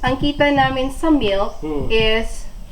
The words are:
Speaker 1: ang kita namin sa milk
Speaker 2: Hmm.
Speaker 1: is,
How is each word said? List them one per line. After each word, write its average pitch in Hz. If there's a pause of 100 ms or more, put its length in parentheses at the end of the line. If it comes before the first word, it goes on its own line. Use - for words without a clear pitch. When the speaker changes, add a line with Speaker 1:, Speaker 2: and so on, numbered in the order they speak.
Speaker 1:
ang 254
kita 285
namin 269
sa 320
milk 208
Speaker 2:
Hmm. 147
Speaker 1:
is, 220 (220)